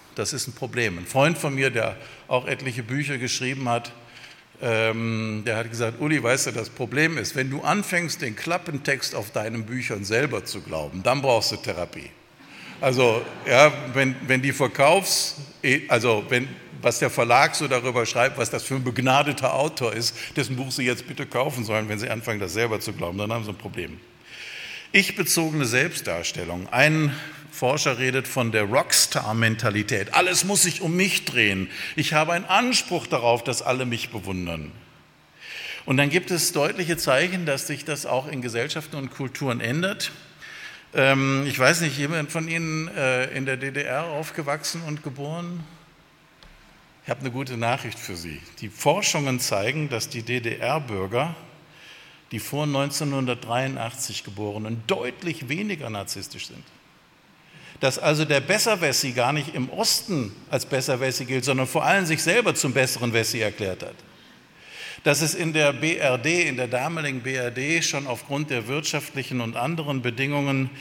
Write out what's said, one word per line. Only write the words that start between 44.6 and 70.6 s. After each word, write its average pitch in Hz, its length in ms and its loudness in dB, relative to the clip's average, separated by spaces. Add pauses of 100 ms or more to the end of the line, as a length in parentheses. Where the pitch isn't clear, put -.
und 151 220 -6
geboren? 160 600 -8 (1400)
Ich - 80 -12
habe 123 100 -4
eine 131 100 -4
gute 131 240 -6
Nachricht 117 440 -2
für 95 160 -10
Sie. 82 240 -10 (220)
Die 107 80 -10
Forschungen 135 720 2
zeigen, 131 500 0
dass 117 200 -4
die 117 140 -8
D-D-R-Bürger, 123 1120 -2 (960)
die 110 80 -4
vor 143 260 -4
neunzehnhundertdreiundachtzig 135 1600 -2
Geborenen, 107 640 -6
deutlich 127 600 -4
weniger 156 420 -4
narzisstisch 98 560 -8
sind. - 160 -18 (1160)
Dass 131 200 2
also 156 240 2
der 147 160 4
Besserwessi 170 720 2
gar 123 220 2
nicht 151 200 -2
im 131 160 -2
Osten 170 640 0 (180)
als 135 160 -2
Besserwessi 131 600 0
gilt, 123 180 -2
sondern 131 240 2
vor 151 160 0
allem 185 220 4
sich 156 180 0
selber 156 320 4
zum 139 160 2
besseren 123 400 2
Wessi 113 280 2
erklärt 101 440 -2
hat. - 120 -12 (1080)
Dass 147 180 4
es 160 140 0
in 160 160 0
der 147 220 4
B 156 240 -2
R 131 200 2
D, 160 300 2
in 131 80 -2
der 123 140 -2
damaligen 139 520 -2
B 131 120 -4
R 123 180 -2
D, 147 300 0
schon 143 260 -2
aufgrund 143 440 -4
der 117 180 -2
wirtschaftlichen 139 720 -4
und 117 160 -4
anderen 143 440 -2
Bedingungen 135 680 0 (120)